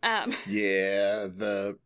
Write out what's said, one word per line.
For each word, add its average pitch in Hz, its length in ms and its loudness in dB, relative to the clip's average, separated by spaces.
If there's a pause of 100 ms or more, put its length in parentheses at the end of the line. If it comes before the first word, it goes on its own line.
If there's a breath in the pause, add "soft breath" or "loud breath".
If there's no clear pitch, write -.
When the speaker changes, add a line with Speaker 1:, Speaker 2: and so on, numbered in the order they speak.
Speaker 1:
Um, 214 380 0
<laughs> - 60 -14
Speaker 2:
Yeah, 101 880 2
the, 101 500 -2